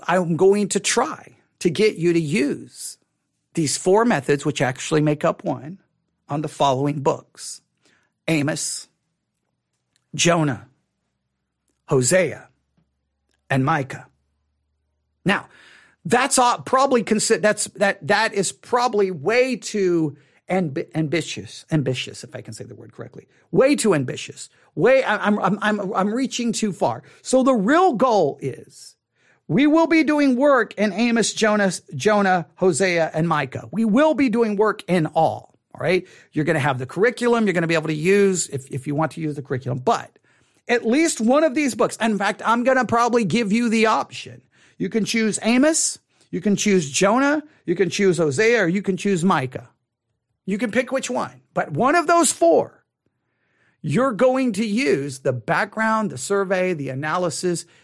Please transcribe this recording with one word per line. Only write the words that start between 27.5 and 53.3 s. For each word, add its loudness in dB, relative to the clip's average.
real 4
goal 2
is -12
we 2
will 4
be 4
doing 2
work 2
in -2
Amos, 0
Jonah, 2
Jonah, 2
Hosea, 0
and 0
Micah. -4
We -2
will 4
be 2
doing 0
work 0
in 2
all, -2
all -14
right? -2
You're -2
gonna 0
have 0
the -8
curriculum 0
you're 0
gonna 0
be 0
able -2
to -2
use 2
if, -10
if -8
you -4
want -2
to -12
use -6
the -10
curriculum. -6
But -2
at 0
least 0
one 2
of 0
these -2
books, -2
in -2
fact, -4
I'm 0
gonna 2
probably 2
give 0
you 0
the 2
option. -4
You -6
can -2
choose -2
Amos, 2
you -6
can 0
choose 0
Jonah, 2
you -2
can 0
choose 2
Hosea, 2
or 2
you -2
can -4
choose -2
Micah. -2
You -4
can -4
pick -2
which -4
one. -8
But -4
one 2
of 2
those 4
four, 2